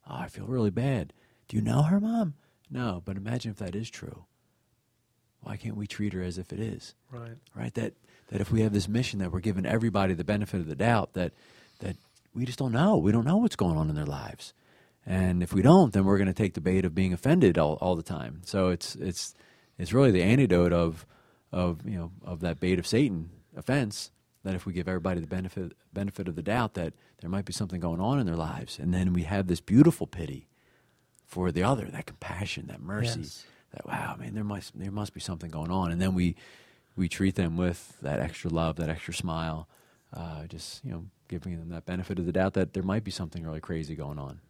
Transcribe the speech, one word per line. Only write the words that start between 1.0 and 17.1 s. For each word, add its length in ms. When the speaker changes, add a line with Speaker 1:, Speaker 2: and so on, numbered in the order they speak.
Speaker 1:
"Do 80
you 80
know 180
her, 160
Mom?" 360
"No, 340
but 120
imagine 340
if 80
that 160
is 160
true." 360
Why 160
can't 200
we 100
treat 260
her 100
as 160
if 140
it 80
is? 340
Speaker 2:
Right. 260
Speaker 1:
Right? 200
That, 200
that 120
if 120
we 80
have 120
this 160
mission 320
that 120
we're 80
giving 260
everybody 480
the 100
benefit 360
of 60
the 100
doubt, 380
that, 180
that 160
we 100
just 140
don't 140
know. 260
We 140
don't 140
know 120
what's 180
going 200
on 120
in 80
their 100
lives. 480
And 360
if 100
we 100
don't, 300
then 120
we're 140
gonna 160
take 200
the 60
bait 240
of 100
being 180